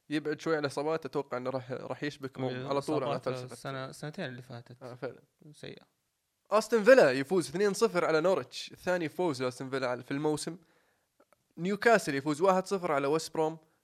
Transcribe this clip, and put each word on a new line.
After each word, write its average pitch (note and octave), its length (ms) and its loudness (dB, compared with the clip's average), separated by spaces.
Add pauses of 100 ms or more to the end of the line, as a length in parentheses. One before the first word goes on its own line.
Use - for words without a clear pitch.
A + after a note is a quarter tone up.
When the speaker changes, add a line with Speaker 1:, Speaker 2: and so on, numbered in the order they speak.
Speaker 1:
يبعد D3+ 320 -4
شوي E3 140 0
عن D3+ 60 0
الإصابات، D3 440 -2
أتوقع C#3 320 -4
إنه B2+ 120 -6
راح، B2+ 220 -6
راح - 320 -8
يشبك C#3 360 -8
مو-، C3 100 -2
Speaker 2:
إيه، B2+ 180 -8
Speaker 1:
على C#3 140 -2
طول D3 220 -2
على C#3 120 -2
Speaker 2:
إصاباته B2+ 160 -4
Speaker 1:
فلسفة. B2+ 220 -8
Speaker 2:
السنة، C3+ 360 -10
السنتين D3+ 360 -10
اللي B2+ 160 -12
فاتت. A#2+ 420 -18
Speaker 1:
آه، B2 120 -14
فعلا. B2+ 260 -10 (300)
Speaker 2:
سيئة. - 320 -16 (680)
Speaker 1:
أستون A3 320 2
فيلا G#3 280 10
يفوز C#3 380 0
اثنين G3 240 0
صفر F3+ 320 2
على D#3 160 4
نورتش، E3 520 0
ثاني F3+ 360 -4
فوز D3 340 -2
لأستون B2+ 260 -4
فيلا C3 180 -2
على، B2 160 -4
في - 80 -10
الموسم. D3+ 460 -2 (1000)
نيوكاسل G3 580 2
يفوز C#3 260 -2
واحد F#3 260 4
صفر F3 240 -2
على C#3 160 0
ويست D#3 260 0
بروم، D#3+ 240 -2 (260)